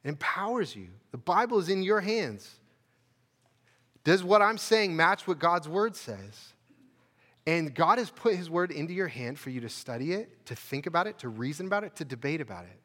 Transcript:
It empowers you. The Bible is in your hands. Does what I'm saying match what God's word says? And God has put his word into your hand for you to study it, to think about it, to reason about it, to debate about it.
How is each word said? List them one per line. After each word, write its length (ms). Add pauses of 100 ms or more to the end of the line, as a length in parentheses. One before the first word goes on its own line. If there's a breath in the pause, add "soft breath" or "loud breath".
It 60
empowers 640
you. 140 (220)
The 60
Bible 420
is 100
in 140
your 180
hands. 540 (1500 soft breath)
Does 180
what 180
I'm 160
saying 380
match 320
what 120
God's 280
word 280
says? 580 (920 soft breath)
And 280
God 240
has 140
put 240
his 140
word 220
into 220
your 140
hand 320
for 100
you 120
to 80
study 440
it, 320
to 100
think 300
about 220
it, 120
to 100
reason 360
about 180
it, 120
to 100
debate 360
about 240
it. 200